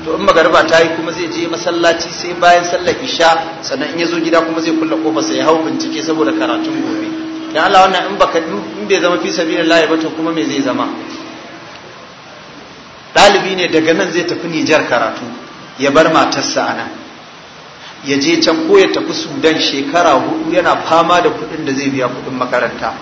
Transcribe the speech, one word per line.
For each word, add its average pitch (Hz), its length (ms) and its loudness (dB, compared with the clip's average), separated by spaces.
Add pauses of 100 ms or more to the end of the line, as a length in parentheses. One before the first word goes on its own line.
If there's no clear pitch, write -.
To, 160 100 -2
in 175 100 -4
magariba 170 400 4
ta 165 160 4
yi 160 140 2
kuma 160 180 -6
zai 165 160 -6
je 170 200 -4
masallaci 170 600 0
sai 175 280 -8
bayan 175 260 6
sallar 175 380 -2
isha, 165 580 0
sannan 143 320 -6
in 165 60 -6
ya 170 80 0
zo 170 140 -2
gida 160 200 2
kuma 160 200 -2
zai 160 180 -2
kulle 156 180 0
ƙofa 156 260 -2
sai 131 140 -2
ya 131 80 0
hau 160 200 4
bincike - 380 -4
saboda 156 300 0
karatun 156 480 -2
gobe. - 280 -4 (440)
Dan 160 120 0
Allah, 190 240 4
wannan 185 240 -2
in 202 60 -4
baka, 170 200 2
in 190 500 -6
bai 190 120 2
zama 175 180 2
fi 180 140 -4
sabilillahi 165 560 2
ba, 160 100 2
to 160 120 -2
kuma 160 220 -4
me 156 120 -2
zai 135 180 -4
zama? 123 240 -2 (2250)
Ɗalibi 190 420 4
ne 175 120 0
daga 160 260 2
nan 185 180 -2
zai 170 120 0
tafi - 240 -4
Nijar 147 400 2
karatu, 117 360 -2 (540)
ya 139 120 2
bar 160 220 4
matarsa 127 560 0
a 117 60 -4
nan. 113 160 -8 (1120)
Ya 139 140 0
je 160 200 2
can, 160 300 2
ko 196 100 8
ya 185 100 8
tafi 160 240 -2
Sudan 147 480 0
shekara 143 600 2
hudu 156 340 -2
yana 160 220 2 (100)
fama 170 340 4
da 151 100 2
kuɗin 156 360 -8
da 139 60 -2
zai 135 180 -2
biya 131 180 -2
kuɗin 131 300 -8
makaranta 120 640 -2